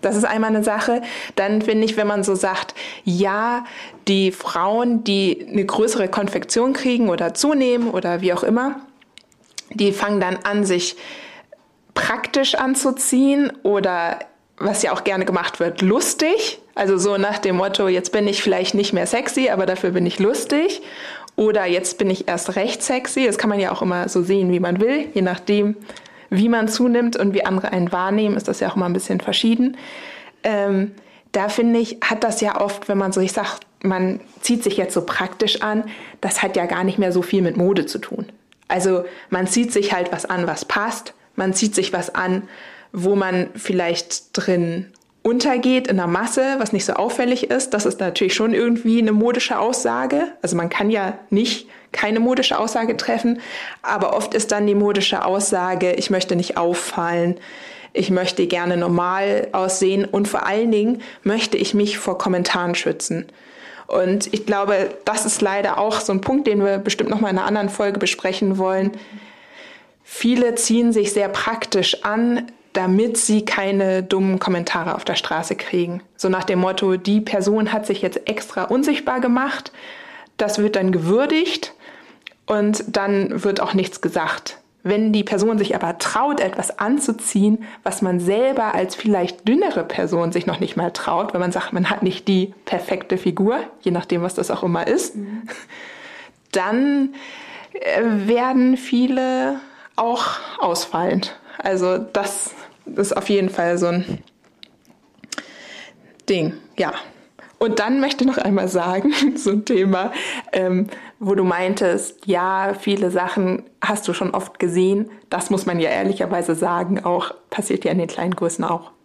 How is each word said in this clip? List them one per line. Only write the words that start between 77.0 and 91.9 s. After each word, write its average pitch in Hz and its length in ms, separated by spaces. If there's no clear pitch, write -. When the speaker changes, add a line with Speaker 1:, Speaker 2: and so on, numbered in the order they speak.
Speaker 1:
Person 214 520
hat 214 140
sich 196 160
jetzt - 260
extra 196 360
unsichtbar 262 540
gemacht, 254 520
das 208 220
wird 214 160
dann 190 160
gewürdigt 262 800
und 208 420
dann 196 560
wird 196 180
auch - 120
nichts 190 280
gesagt. 165 580
Wenn 214 280
die 208 120
Person 208 340
sich 196 180
aber 170 220
traut, 285 420
etwas - 380
anzuziehen, 214 880
was 190 220
man 180 160
selber 220 560
als 185 180
vielleicht 185 540
dünnere 285 360
Person 170 480
sich 175 140
noch - 140
nicht - 180
mal 175 140
traut, 180 420
weil 180 80
man 180 100
sagt, 180 220
man 180 160
hat 202 140